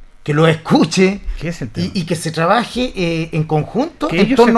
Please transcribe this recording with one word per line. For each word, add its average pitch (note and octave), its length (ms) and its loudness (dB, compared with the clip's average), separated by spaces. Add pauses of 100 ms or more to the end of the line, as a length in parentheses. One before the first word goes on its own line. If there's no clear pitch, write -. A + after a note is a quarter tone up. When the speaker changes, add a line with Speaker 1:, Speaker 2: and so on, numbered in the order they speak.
(220)
Speaker 1:
que D3 120 -2
los D#3+ 140 6
escuche F#3 720 2 (200)
Speaker 2:
¿Qué - 80 -6
es - 140 -8
el A#2+ 80 -8
tema? F3 240 -6
Speaker 1:
y, G3+ 60 -2
y D#3 40 -4
que E3 120 -4
se E3 160 -6
trabaje, A3 640 0
eh, E3 360 -2
en D#3 120 0
conjunto F3 640 -2
Speaker 2:
Que E3 120 -2
Speaker 1:
en G#3 60 6
Speaker 2:
ellos B3+ 100 0
Speaker 1:
torno A#3 220 6